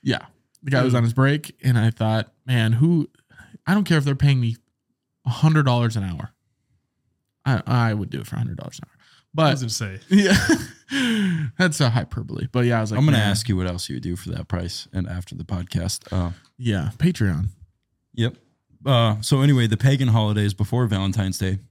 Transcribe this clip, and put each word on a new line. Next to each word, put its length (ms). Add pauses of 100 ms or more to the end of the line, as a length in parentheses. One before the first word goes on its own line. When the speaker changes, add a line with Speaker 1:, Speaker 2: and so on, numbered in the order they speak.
Speaker 1:
"Yeah." 220 (360)
The 80
guy 140
was 100
Speaker 2:
Dude. 40
Speaker 1:
on 80
his 80
break 500
and 160
I 100
thought, 420 (140)
"Man, 280
who, 360 (560)
I 80
don't 120
care 120
if 60
they're 120
paying 260
me 160 (680)
a 40
hundred 340
dollars 320
an 80
hour." 280 (1120)
I, 200
I 300
would 160
do 80
it 80
for 80
a 40
hundred 180
dollars 220
an 100
hour. 80 (360)
But 140
Speaker 2:
I 40
was 100
gonna 100
say. 340
Speaker 1:
<laughs> 40
Yeah. 1400 (100)
That's 220
a 100
hyperbole. 600
But 140
yeah, 140
I 20
was 100
like, 80
Speaker 3:
I'm 60
gonna 120
Speaker 1:
"Man." 120
Speaker 3:
ask 200
you 60
what 120
else 220
you 60
would 80
do 120
for 160
that 160
price 460
and 140
after 280
the 80
podcast. 680
Uh, 200 (260)
Speaker 1:
Yeah, 400
Patreon. 500 (680)
Speaker 3:
Yep. 220 (500)
Uh, 360
so 200
anyway, 260
the 100
pagan 320
holidays 440
before 340
Valentine's 500
Day. 220 (120)